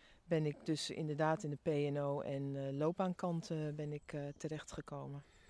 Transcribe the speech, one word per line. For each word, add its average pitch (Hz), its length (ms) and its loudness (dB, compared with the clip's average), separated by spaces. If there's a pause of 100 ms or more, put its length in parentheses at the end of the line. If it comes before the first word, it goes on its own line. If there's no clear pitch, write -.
(240)
ben 160 220 4
ik 147 180 0
dus - 260 0
inderdaad 156 520 2
in 147 80 -2
de 143 120 -2
P - 40 -16
en 143 320 4
O 143 220 0
en, 139 360 -2
eh, 139 200 -2
loopbaankant, 175 720 2
eh, 160 80 0 (160)
ben 151 180 -4
ik, 147 200 -8
eh, 147 80 -2 (160)
terechtgekomen. 143 880 -6 (260)